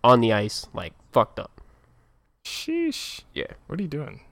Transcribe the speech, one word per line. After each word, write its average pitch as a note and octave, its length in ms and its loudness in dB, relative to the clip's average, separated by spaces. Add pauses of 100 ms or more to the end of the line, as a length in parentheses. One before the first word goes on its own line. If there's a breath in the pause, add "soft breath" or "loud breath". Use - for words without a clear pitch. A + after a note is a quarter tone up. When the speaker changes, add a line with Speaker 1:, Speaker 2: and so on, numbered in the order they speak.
Speaker 1:
on B2 180 8
the A#2 120 4
ice, G#2+ 420 -2
like, F2 200 -10 (180)
fucked - 260 2
up. - 220 -14 (840)
Speaker 2:
Sheesh. - 760 -6 (120)
Speaker 1:
Yeah. - 140 -8 (220)
Speaker 2:
What - 100 -8
are G3+ 40 -4
you F3 60 -6
doing? D3 320 -10 (120)